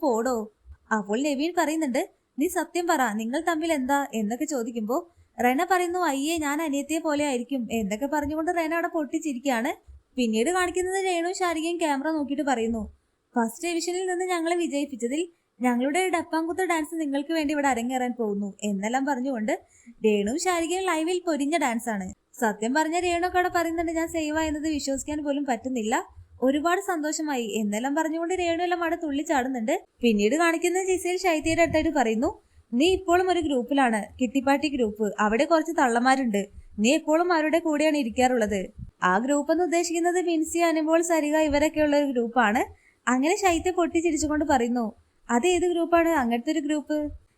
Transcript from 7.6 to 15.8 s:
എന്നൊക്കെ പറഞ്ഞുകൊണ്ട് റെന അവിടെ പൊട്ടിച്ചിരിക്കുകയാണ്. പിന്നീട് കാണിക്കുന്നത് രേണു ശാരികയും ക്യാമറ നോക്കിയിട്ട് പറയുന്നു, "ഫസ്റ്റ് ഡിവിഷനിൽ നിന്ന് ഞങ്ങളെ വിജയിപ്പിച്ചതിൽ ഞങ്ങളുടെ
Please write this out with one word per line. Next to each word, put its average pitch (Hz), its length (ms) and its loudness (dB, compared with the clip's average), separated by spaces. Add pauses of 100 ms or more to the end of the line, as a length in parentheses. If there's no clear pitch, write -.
എന്നൊക്കെ 220 420 -2
പറഞ്ഞുകൊണ്ട് 311 440 -2
റെന 320 160 -2
അവിടെ 339 140 0
പൊട്ടിച്ചിരിക്കുകയാണ്. 294 1040 -4 (220)
പിന്നീട് 233 360 2
കാണിക്കുന്നത് 370 540 0
രേണു 349 280 0
ശാരികയും 339 440 -2
ക്യാമറ 302 340 0
നോക്കിയിട്ട് 285 320 -2
പറയുന്നു, 226 500 -2 (420)
"ഫസ്റ്റ് 233 320 -2
ഡിവിഷനിൽ 349 400 -2
നിന്ന് 359 180 0
ഞങ്ങളെ 349 300 0
വിജയിപ്പിച്ചതിൽ 285 720 -2 (340)
ഞങ്ങളുടെ 262 480 2